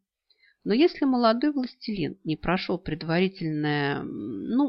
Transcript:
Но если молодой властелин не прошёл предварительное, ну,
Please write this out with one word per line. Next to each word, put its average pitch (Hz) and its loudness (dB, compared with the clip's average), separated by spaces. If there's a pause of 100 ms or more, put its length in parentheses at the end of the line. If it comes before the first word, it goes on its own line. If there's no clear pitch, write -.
(640)
Но 190 0
если 302 4
молодой 247 4
властелин 220 -4
не 156 -2
прошёл 180 -2
предварительное, 156 -2
ну, 208 -2